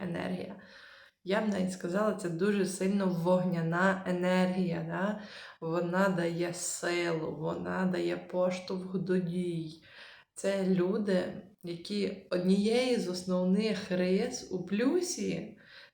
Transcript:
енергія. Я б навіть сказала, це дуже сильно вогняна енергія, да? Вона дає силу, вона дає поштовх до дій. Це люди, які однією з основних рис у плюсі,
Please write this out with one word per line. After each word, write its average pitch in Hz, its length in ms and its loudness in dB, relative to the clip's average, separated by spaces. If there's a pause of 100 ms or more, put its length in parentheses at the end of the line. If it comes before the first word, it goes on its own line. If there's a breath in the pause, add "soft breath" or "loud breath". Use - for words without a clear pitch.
енергія. 180 540 -4 (680 loud breath)
Я 202 180 0
б 214 80 0
навіть 185 220 0
сказала, 196 440 0
це 175 140 -4
дуже 190 360 2
сильно 196 420 0
вогняна 175 1000 2
енергія, 180 800 2
да? 190 340 -2 (400 loud breath)
Вона 175 480 2
дає 170 440 0
силу, 170 840 -2
вона 175 460 -2
дає 175 320 0
поштовх 185 800 -2
до 185 200 2
дій. 170 680 -2 (520 loud breath)
Це 196 320 0
люди, 190 760 2 (220)
які 185 680 -6
однією 202 720 4
з 180 80 -2
основних 185 840 0
рис 190 600 0
у 180 140 -4
плюсі, 214 920 0 (360 loud breath)